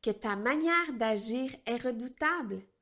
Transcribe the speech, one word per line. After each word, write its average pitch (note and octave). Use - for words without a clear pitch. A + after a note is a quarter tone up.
que -
ta G#3
manière D#4
d'agir A3+
est A#3+
redoutable. B3+